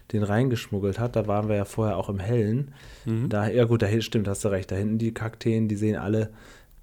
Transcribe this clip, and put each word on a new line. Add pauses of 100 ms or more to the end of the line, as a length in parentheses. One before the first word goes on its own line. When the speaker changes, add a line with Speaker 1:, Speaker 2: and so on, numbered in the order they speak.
(120)
Speaker 1:
den
reingeschmuggelt
hat.
Da
waren
wir
ja
vorher
auch
im
Hellen. (320)
Speaker 2:
Mhm.
Speaker 1:
Da,
ja
gut,
da
hin-,
stimmt,
hast
du
recht.
Da
hinten
die
Kakteen,
die
sehen
alle, (520)